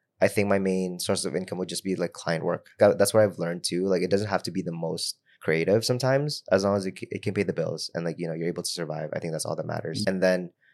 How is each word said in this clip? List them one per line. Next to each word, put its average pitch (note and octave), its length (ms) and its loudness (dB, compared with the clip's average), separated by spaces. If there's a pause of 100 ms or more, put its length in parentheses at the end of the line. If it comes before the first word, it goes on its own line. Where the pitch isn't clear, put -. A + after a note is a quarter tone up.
(220)
I G2 80 6
think G2+ 180 2
my G2 120 4
main F#2 400 0
source G2 260 0
of D2+ 100 -4
income F2+ 220 -4
would F2+ 120 -4
just E2 140 -8
be, F#2+ 140 0
like, F2 160 -2
client E2 320 -4
work. E2+ 220 -4 (120)
That, G#2 180 8
that's G2 160 4
what G#2+ 100 8
I've F#2+ 140 2
learned E2+ 280 -4
too. F2+ 200 0
Like, F#2 160 2
it F2+ 80 0
doesn't G2+ 200 2
have F#2+ 140 0
to F2 80 -8
be F2+ 100 -4
the F2 100 -6
most E2 480 -6 (200)
creative E2 460 2
sometimes, C3+ 640 0
as F#2+ 140 4
long G2+ 100 4
as G2 120 0
it, F#2 100 -8
c-, - 140 -12
it F#2 100 -8
can G2+ 120 -4
pay G2+ 100 0
the F2 100 -2
bills E2 400 -4
and, E2+ 100 -4
like, E2 140 -4
you E2+ 100 -6
know, E2 60 -4
you're E2 140 -4
able F2 160 -4
to - 60 -6
survive. D#2 440 -6
I - 60 -2
think E2+ 120 -6
that's D#2 140 -4
all D#2+ 100 -4
that D#2+ 120 -6
matters. D#2+ 400 -6
And F#2+ 140 0
then F2+ 280 2 (240)